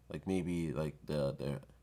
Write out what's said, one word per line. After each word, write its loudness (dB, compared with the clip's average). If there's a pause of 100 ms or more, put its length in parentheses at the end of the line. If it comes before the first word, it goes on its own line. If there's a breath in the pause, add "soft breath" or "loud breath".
like, -6
maybe, 2
like, 0 (100)
the, 2
the, -2 (240)